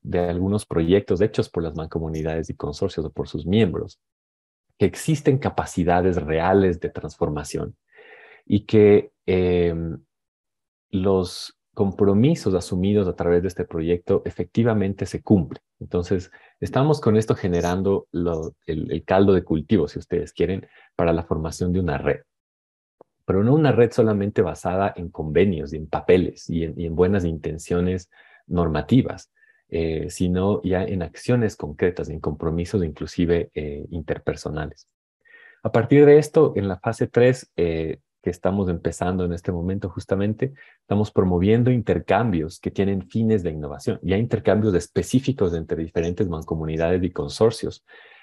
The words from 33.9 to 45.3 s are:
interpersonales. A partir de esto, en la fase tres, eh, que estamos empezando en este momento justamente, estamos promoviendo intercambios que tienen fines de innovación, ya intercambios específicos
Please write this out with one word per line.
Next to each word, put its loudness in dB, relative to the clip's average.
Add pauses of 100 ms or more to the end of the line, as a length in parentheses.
interpersonales. -8 (760)
A -4
partir 6
de 10
esto, 2
en -2
la -4
fase -4
tres, 2
eh, -2 (220)
que -6
estamos -2
empezando -2
en -2
este -8
momento -4
justamente, -4 (300)
estamos -2
promoviendo 2
intercambios 0
que -6
tienen -2
fines 0
de -4
innovación, -6
ya 0
intercambios 2
específicos 0